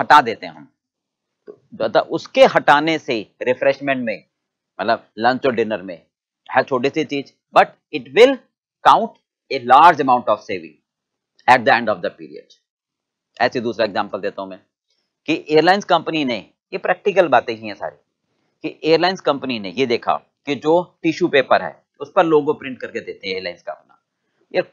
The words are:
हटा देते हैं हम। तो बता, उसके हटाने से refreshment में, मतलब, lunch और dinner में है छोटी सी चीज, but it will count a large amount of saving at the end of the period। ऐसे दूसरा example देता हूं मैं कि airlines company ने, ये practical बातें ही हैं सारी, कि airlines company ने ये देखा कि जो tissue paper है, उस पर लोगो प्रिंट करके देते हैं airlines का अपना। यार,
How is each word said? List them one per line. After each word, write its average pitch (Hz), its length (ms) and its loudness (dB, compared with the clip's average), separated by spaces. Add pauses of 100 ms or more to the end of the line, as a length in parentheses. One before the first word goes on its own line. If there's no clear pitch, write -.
हटा 151 200 6
देते 113 260 -4
हैं 80 60 -14
हम। 71 200 -20 (760)
तो - 140 -20 (140)
बता, 113 260 -2
उसके 165 440 0
हटाने 156 540 2
से 117 320 -6 (120)
refreshment 135 640 -2
में, 104 200 -8 (560)
मतलब, 107 260 -2 (120)
lunch 123 280 0
और 131 60 2
dinner 107 300 -4
में 90 240 -16 (440)
है 131 120 0
छोटी 131 260 -2
सी 151 160 -4
चीज, 139 300 -10 (220)
but 190 100 6 (280)
it 139 200 -10
will 254 220 6 (520)
count 185 200 4 (440)
a 131 120 -6
large 147 320 6
amount 127 280 0
of 107 120 0
saving 82 360 -10 (800)
at 127 100 4
the 123 120 0
end 117 140 -2
of 107 100 -2
the 90 140 -8
period। - 480 -20 (800)
ऐसे 123 200 -2
दूसरा 113 240 -4
example 101 360 -6
देता 98 220 -10
हूं 98 60 -12
मैं 92 120 -20 (640)
कि 151 240 -4
airlines 175 340 2
company 160 400 -2
ने, 120 260 -8 (220)
ये 190 60 -8
practical 185 500 0
बातें 120 260 0
ही 110 120 -14
हैं 101 80 -12
सारी, 85 220 -12 (640)
कि - 220 -12
airlines 165 360 0
company 131 380 -4
ने 98 120 -10
ये 120 160 -2
देखा 104 280 -2 (320)
कि 143 80 -6
जो 160 480 -2
tissue 165 260 -2
paper 123 340 2
है, - 260 -14 (120)
उस 139 160 -14
पर 180 80 4
लोगो 151 280 2
प्रिंट 131 280 -12
करके 113 200 -10
देते 90 280 -14
हैं 95 60 -6
airlines 92 280 -10
का 80 100 -12
अपना। - 320 -20 (500)
यार, - 180 -4